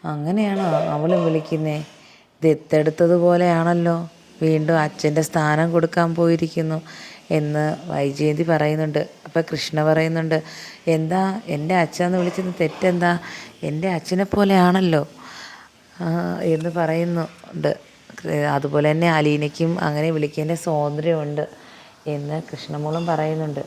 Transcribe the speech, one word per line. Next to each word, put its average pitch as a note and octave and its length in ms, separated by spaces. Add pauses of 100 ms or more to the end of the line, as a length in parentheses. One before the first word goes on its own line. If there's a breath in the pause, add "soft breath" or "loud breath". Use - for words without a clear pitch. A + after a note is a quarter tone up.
"അങ്ങനെയാണോ F#3+ 580
അവളും D#3+ 600
വിളിക്കുന്നേ? D#3 600 (580 loud breath)
ദത്തെടുത്തതുപോലെയാണല്ലോ, E3+ 1700 (320)
വീണ്ടും D#3+ 380
അച്ഛൻ്റെ D3+ 420
സ്ഥാനം D#3 500
കൊടുക്കാൻ E3 440
പോയിരിക്കുന്നു" E3 680 (500 loud breath)
എന്ന് D3+ 540
വൈജയന്തി D3+ 580
പറയുന്നുണ്ട്. D#3 680 (160)
അപ്പം E3 260
കൃഷ്ണ D3+ 320
പറയുന്നുണ്ട്, D#3+ 600 (440 loud breath)
"എന്താ F#3 600
എൻ്റെ D#3 280
അച്ഛാന്ന് F3+ 420
വിളിച്ചത് F3+ 440
തെറ്റെന്താ? F3 580 (440 loud breath)
എൻ്റെ D#3+ 280
അച്ഛനെ F3+ 320
പോലെയാണല്ലോ", F#3 840 (920 loud breath)
ആ, F3 400
എന്ന് D#3+ 280
പറയുന്നുണ്ട്. E3 1200 (640)
അതുപോലെ D3 380
തന്നെ E3 200
അലീനയ്ക്കും D3+ 680
അങ്ങനെ D#3 320
വിളിക്കേണ്ട D#3 400
സ്വാതന്ത്ര്യമുണ്ട് D3+ 960 (600 loud breath)
എന്ന് D3 340 (100)
കൃഷ്ണമോളും D3+ 540
പറയുന്നുണ്ട്. D#3 600